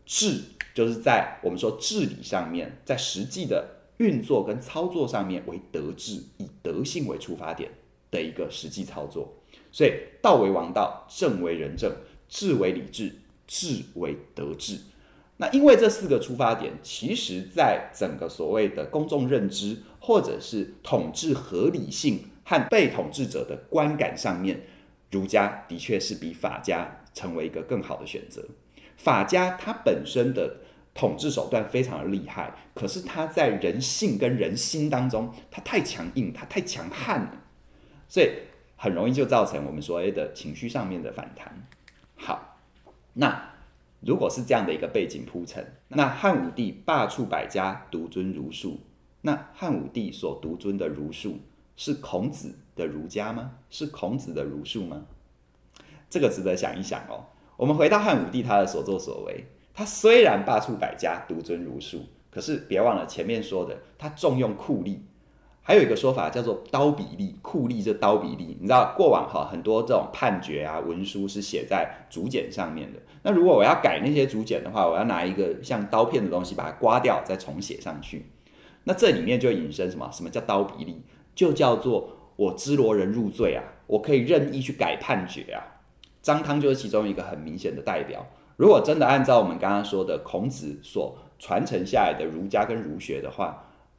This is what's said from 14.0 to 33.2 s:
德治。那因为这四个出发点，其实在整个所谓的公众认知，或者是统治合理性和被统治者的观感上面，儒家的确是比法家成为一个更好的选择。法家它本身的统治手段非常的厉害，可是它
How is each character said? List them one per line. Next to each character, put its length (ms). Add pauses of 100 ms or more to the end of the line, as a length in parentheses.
德 200
治。 240 (580)
那 140
因 120
为 120
这 140
四 180
个 120
出 160
发 180
点， 200 (100)
其 320
实 260
在 540
整 220
个 100
所 240
谓 160
的 180
公 220
众 200
认 220
知， 280 (220)
或 220
者 180
是 440
统 300
治 200
合 360
理 200
性 360 (180)
和 260
被 200
统 200
治 160
者 200
的 100 (140)
观 260
感 220
上 200
面， 220 (520)
儒 140
家 400
的 120
确 200
是 160
比 200
法 260
家 440 (100)
成 240
为 80
一 40
个 120
更 200
好 140
的 100
选 220
择。 180 (520)
法 260
家 280
它 200
本 340
身 280
的 240 (360)
统 240
治 140
手 180
段 200
非 120
常 180
的 100
厉 180
害， 260 (220)
可 100
是 140
它 260